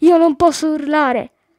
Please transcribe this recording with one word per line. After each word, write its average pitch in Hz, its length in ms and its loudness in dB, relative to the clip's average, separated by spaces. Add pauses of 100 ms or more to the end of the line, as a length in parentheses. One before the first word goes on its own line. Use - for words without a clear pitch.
Io 339 160 4
non 320 200 2
posso 320 320 0
urlare 294 640 -4 (260)